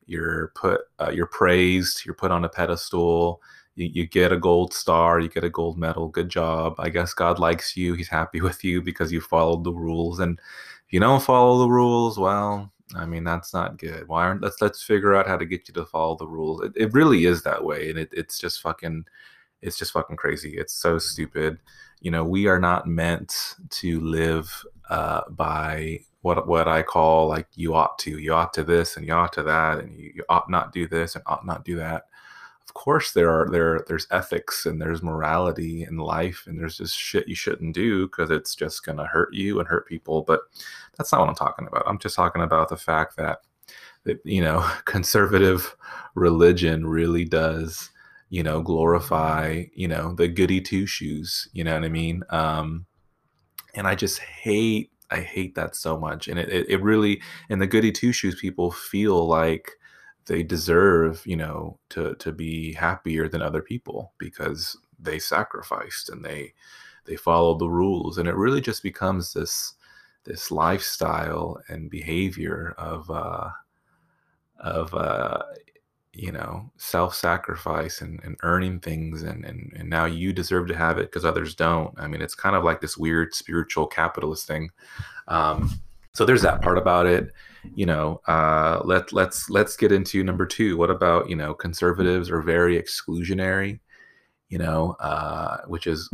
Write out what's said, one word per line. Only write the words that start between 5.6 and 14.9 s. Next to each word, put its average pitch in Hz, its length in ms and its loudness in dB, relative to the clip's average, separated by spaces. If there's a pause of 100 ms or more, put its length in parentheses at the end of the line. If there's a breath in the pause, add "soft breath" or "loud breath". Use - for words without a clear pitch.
medal, 82 300 -2
good 85 220 -4
job. 82 500 -2
I 82 100 -4
guess 85 240 -2
God 87 260 2
likes 85 360 0
you, 87 180 0
he's 87 160 -6
happy 82 320 -2
<laughs> - 0 -
with 90 220 -2
you 90 180 0
because 85 300 -4
you 82 100 -2
followed 82 420 2
the 87 100 -4
rules. 85 460 -2
And 87 200 -2 (480 loud breath)
if - 60 -6
you 90 60 4
don't 131 240 6
follow 123 360 8
the 123 100 6
rules, 120 480 4
well, 101 560 0 (240)
I 85 100 -6
mean, 82 180 -6
that's 85 300 -4
not 87 240 -4
good. 80 300 -12
Why 82 180 2
aren't, 95 160 0
let's, 101 200 -4
let's 104 220 0
figure 101 320 4